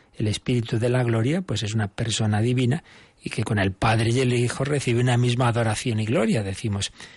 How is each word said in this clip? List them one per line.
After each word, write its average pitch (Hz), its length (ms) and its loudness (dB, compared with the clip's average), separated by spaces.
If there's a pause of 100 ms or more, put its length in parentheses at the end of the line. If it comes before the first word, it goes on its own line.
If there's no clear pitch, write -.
(180)
el 110 100 0
espíritu 117 500 -2
de 120 120 0
la 123 140 2
gloria, 120 380 0
pues 110 220 -4
es 104 100 -4
una 110 140 0
persona 107 540 -2
divina 123 420 0 (380)
y - 80 -10
que - 140 -4
con 107 160 -2
el 98 120 2
Padre 113 400 0
y 123 80 2
el 123 140 2
Hijo 123 320 0
recibe 131 340 0
una 127 180 2
misma 123 300 2
adoración 113 540 0
y 107 40 -2
gloria, 156 380 2
decimos 98 480 -4 (260)